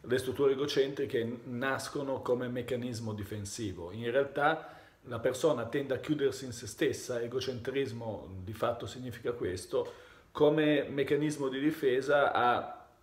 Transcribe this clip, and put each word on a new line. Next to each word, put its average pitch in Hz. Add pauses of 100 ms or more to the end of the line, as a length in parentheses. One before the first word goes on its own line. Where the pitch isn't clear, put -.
le 120
strutture 131
egocentriche 135
nascono 135
come 123
meccanismo 120
difensivo. 101
In 117
realtà 143 (220)
la 120
persona 127
tende 135
a 120
chiudersi 139
in 127
se 120
stessa, 120
egocentrismo 117
di 104
fatto 120
significa 127
questo, 120 (400)
come 151
meccanismo 143
di 131
difesa 139
a 117 (180)